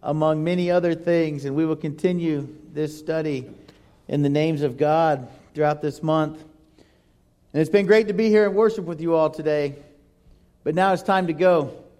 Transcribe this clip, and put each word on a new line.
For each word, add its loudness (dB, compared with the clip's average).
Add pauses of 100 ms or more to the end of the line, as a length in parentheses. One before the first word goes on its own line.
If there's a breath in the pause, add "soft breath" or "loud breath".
among 0
many 0
other 2
things, -2
and -4
we 0
will -2
continue -2 (240)
this -6
study -6 (560 soft breath)
in -2
the 2
names 0
of -2
God 2 (260 loud breath)
throughout 0
this -6
month. 0 (1120 soft breath)
And 0
it's 0
been 4
great 6
to -2
be 2
here 6
and -2
worship 2
with -8
you 0
all 2
today, -2 (880)
but -2
now 2
it's -2
time 0
to -4
go. 2 (160)